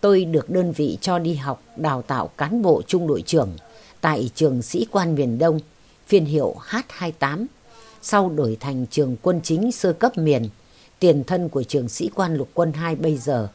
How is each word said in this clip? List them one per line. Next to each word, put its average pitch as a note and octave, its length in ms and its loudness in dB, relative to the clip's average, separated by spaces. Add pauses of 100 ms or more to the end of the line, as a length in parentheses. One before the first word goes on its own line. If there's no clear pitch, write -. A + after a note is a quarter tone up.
Tôi G3 240 6
được D#3+ 240 0
đơn F3+ 220 0
vị D3 300 -2
cho F3+ 180 0
đi E3+ 140 -2
học C#3 300 -6 (120)
đào C#3 260 -2
tạo A#2 260 -4
cán D#3+ 340 -4
bộ F3+ 260 4
trung F3 200 0
đội B2+ 140 0
trưởng B2+ 280 0 (520)
tại C#3+ 340 0
trường C3 260 2
sĩ A3 300 -4
quan E3+ 240 0
miền B2 220 0
Đông, D#3 220 2 (480)
phiên F3+ 180 6
hiệu C#3+ 340 0
H - 160 -8 (140)
hai F3 220 -8
tám, D#3 340 -4 (560)
sau G3+ 280 2
đổi C#3 300 0
thành C3+ 320 -4
trường C3+ 300 0
quân F3 220 2
chính F#3+ 280 0
sơ F#3 220 0
cấp A#3+ 240 0
miền, C#3+ 320 2 (500)
tiền D3+ 240 4
thân F3 260 -2
của C3+ 140 -4
trường B2 260 -2
sĩ - 260 -6
quan F3 200 0
lục C3+ 180 -4
quân E3 200 0
hai E3 220 -4
bây D#3 220 -2
giờ. A#2+ 380 -2